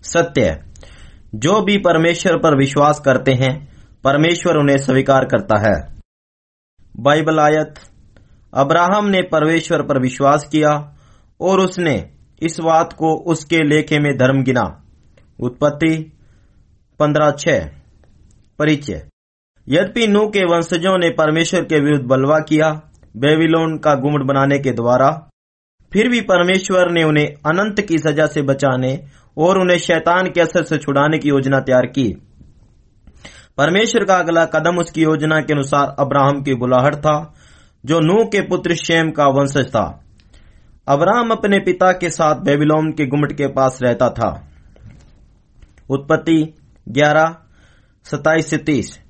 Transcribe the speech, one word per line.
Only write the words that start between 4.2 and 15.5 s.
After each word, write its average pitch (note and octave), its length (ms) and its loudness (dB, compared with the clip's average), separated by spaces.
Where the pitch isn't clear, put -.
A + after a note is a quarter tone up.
उन्हें C#3+ 200 2
स्वीकार C3+ 480 2
करता A2 340 0
है। G2+ 420 -2
बाइबल D3+ 440 2
आयत, D3+ 340 2
अब्राहम F3+ 520 2
ने F#3+ 160 0
परमेश्वर D#3+ 600 -2
पर C#3 160 -2
विश्वास C#3 540 0
किया D3+ 440 0
और F#3 200 2
उसने E3+ 500 -2
इस D#3+ 180 -6
बात E3 320 2
को D#3+ 220 0
उसके E3 420 -2
लेखे D3+ 420 2
में D3 180 0
धर्म C3 260 2
गिना। B2 400 -2
उत्पत्ति D3 760 -4